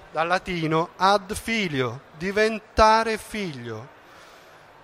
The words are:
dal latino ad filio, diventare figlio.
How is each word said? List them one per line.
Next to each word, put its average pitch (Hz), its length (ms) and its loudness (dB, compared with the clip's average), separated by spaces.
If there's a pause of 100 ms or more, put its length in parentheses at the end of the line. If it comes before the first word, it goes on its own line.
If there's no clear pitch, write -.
(120)
dal 160 160 -2
latino 170 680 0
ad 196 360 2
filio, 143 680 -2 (160)
diventare 220 1000 2
figlio. 131 760 -8 (920)